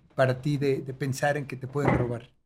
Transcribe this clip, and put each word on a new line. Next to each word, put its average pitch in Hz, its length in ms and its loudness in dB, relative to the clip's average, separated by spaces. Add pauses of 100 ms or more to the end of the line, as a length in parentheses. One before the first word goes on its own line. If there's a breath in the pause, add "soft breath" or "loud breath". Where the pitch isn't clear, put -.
(160)
para 127 260 4
ti 147 160 0
de, 135 240 2
de 131 120 -8
pensar 143 440 0
en 143 80 -6
que 127 100 -10
te 127 120 -8
pueden 131 300 2
robar? 120 320 -4 (160)